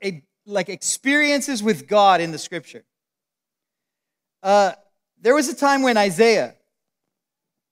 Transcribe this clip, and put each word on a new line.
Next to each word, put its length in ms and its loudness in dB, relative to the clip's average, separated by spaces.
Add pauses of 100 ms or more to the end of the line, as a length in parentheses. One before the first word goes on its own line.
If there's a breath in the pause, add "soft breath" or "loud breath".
a, 220 -10 (220)
like, 240 -6
experiences 920 -2
with 280 -4
God 320 4
in 100 -6
the 60 -10
Scripture? 480 -14 (1600)
Uh, 300 4 (480)
there 160 4
was 140 0
a 60 -10
time 260 0
when 160 2
Isaiah, 580 0 (1160)